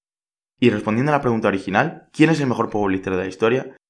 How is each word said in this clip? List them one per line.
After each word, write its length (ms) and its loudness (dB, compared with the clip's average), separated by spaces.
Y 120 4
respondiendo 420 0
a 40 4
la 60 -2
pregunta 260 0
original, 640 -2
¿quién 180 4
es 100 0
el 60 -2
mejor 240 -2
powerlifter 440 -2
de 80 -2
la 60 -6
historia? 480 -2